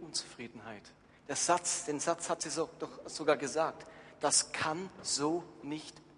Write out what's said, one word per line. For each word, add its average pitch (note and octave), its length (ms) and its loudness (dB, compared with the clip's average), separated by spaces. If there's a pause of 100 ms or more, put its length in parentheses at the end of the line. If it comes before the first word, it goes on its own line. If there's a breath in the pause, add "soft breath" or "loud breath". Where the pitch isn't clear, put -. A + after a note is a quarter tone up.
Unzufriedenheit. A2+ 800 -8 (460 soft breath)
Der C#3+ 80 -2
Satz, - 500 4
den D3 140 0
Satz E3 280 0
hat E3+ 140 0
sie D#3+ 80 -4
so, D3 300 0
doch D#3 100 -6 (160)
sogar D3 320 4
gesagt, C#3 480 0 (340 loud breath)
"Das - 320 4
kann E3+ 380 0 (140)
so D#3 400 2 (180)
nicht D3+ 400 -8 (160)